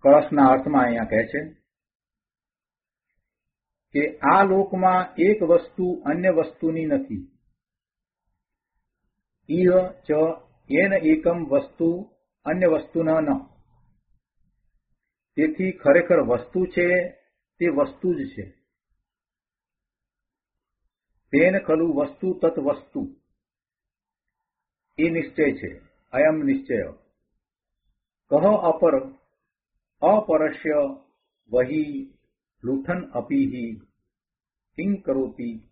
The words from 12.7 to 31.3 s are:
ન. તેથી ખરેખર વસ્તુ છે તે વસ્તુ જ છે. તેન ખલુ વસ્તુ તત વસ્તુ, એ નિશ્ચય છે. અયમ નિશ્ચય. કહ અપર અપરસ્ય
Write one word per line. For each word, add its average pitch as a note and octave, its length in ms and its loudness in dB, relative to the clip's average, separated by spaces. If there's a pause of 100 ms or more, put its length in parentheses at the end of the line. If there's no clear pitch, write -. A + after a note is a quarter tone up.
ન. D3+ 80 -2 (2000)
તેથી F3+ 420 -2
ખરેખર F3 460 4
વસ્તુ B2 420 -2
છે F3 200 -2 (760)
તે E3+ 100 0
વસ્તુ D3 420 -2
જ D#3 60 -4 (100)
છે. - 160 -14 (3000)
તેન E3+ 280 4
ખલુ D#3+ 340 0
વસ્તુ C#3+ 400 -4
તત - 260 -2
વસ્તુ, C3+ 560 -6 (1800)
એ D#3+ 100 2
નિશ્ચય D#3+ 460 -2
છે. - 160 -12 (420)
અયમ D3+ 280 2
નિશ્ચય. C3+ 520 -4 (1400)
કહ D3 140 2 (200)
અપર D#3+ 300 2 (1080)
અપરસ્ય D#3 800 0 (680)